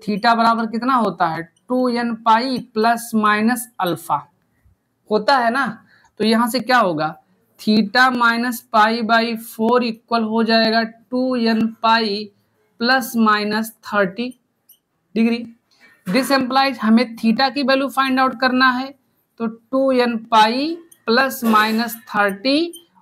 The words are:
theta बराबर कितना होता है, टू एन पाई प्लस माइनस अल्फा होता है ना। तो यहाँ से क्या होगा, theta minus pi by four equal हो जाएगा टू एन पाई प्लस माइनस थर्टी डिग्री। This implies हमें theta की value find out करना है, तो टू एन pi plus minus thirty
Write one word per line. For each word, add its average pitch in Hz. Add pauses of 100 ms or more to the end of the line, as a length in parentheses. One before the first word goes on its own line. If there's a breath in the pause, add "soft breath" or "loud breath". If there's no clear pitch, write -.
theta 220
बराबर 226
कितना 240
होता 185
है, 160 (240)
टू 254
एन 233
पाई 233 (160)
प्लस 226
माइनस 214 (120)
अल्फा 165 (920)
होता 214
है 240
ना। 226 (540 soft breath)
तो 208
यहाँ 220
से 254
क्या 254
होगा, 165 (440)
theta 220 (100)
minus 233 (160)
pi 226
by 226 (240)
four 226
equal 226
हो 226
जाएगा 226
टू 254
एन 226 (180)
पाई 220 (560)
प्लस 254
माइनस 214 (140)
थर्टी 202 (840)
डिग्री। 233 (640 soft breath)
This 254
implies 262
हमें 226
theta 254
की 285
value 269
find 269
out 262
करना 254
है, 262 (460)
तो 226
टू 262
एन 240
pi 247 (280)
plus 247
minus 220 (100)
thirty 214 (120)